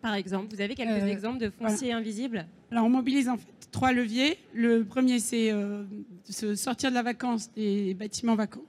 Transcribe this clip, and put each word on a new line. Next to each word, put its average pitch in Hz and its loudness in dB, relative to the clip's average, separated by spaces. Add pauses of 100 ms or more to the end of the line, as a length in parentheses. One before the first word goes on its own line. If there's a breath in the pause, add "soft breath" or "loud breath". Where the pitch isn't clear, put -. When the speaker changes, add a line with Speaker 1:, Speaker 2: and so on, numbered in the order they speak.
Speaker 1:
Par 226 -2
exemple, 196 -4
vous 202 -6
avez 202 -2
quelques 226 0
Speaker 2:
Euh, 196 2
Speaker 1:
exemples 208 -4
de 220 -2
Speaker 2:
voilà. 220 0
Speaker 1:
fonciers 240 -2
invisibles ? 226 -4 (240)
Speaker 2:
Alors, 233 2
on 226 6
mobilise 262 4
en 247 0
fait - -18
trois 262 4
leviers. 247 2 (160)
Le 233 4
premier, 254 2
c'est, 226 2
euh, 208 -2 (400)
se 208 -4
sortir 254 -2
de 254 0
la 240 2
vacance 233 -2
des 202 0
bâtiments 214 0
vacants. 214 -4